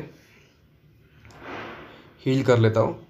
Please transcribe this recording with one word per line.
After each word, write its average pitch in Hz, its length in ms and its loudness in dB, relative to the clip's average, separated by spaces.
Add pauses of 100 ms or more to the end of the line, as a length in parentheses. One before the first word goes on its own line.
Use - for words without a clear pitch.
(2250)
हील 131 180 0
कर 123 140 6
लेता 110 220 4
हूँ। - 300 -4